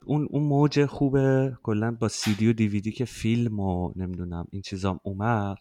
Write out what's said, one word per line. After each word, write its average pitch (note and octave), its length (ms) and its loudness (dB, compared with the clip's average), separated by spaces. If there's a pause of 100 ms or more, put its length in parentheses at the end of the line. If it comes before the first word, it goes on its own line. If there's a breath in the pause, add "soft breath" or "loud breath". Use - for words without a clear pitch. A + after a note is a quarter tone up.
اون، D3 260 0
اون D3 120 0
موج C#3+ 420 4
خوبه C3+ 800 2
کلاً A2 280 0
با A#2 160 -2
سی - 260 0
دی G#2+ 140 2
و A#2+ 60 6
دی A2 140 2
وی G2+ 140 -2
دی G#2+ 100 -4
که B2 140 -4
فیلم A2+ 540 -2
و F2+ 360 -2
نمی‌دونم F2 560 -6
این G2 100 -8
چیزام F#2+ 420 -4
اومد، G2+ 580 -2